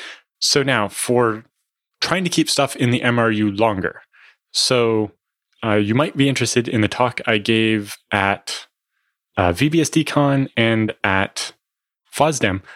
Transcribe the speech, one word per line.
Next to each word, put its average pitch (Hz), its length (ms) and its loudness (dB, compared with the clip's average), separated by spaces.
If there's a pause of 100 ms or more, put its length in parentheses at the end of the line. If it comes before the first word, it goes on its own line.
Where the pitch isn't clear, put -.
(400)
So - 220 0
now, 120 260 0
for 117 560 0 (560)
trying 185 240 -2
to 170 60 -2
keep - 180 0
stuff - 280 0
in 123 140 0
the 123 120 0
M 120 160 0
R 113 120 2
U 107 200 0
longer. 101 520 -2 (500)
So, 113 600 0 (520)
uh, 110 100 2
you 104 200 2
might 151 220 0
be 139 120 2
interested 123 400 0
in 113 120 0
the 104 80 2
talk - 380 -2
I 113 120 2
gave 110 580 0 (140)
at, 98 560 -2 (680)
uh, 90 160 2
V 113 160 0
B 160 120 2
S 143 100 0
D 160 140 2
con 139 520 0
and 113 380 0 (100)
at 98 480 -2 (600)
fosdem 127 500 0 (140)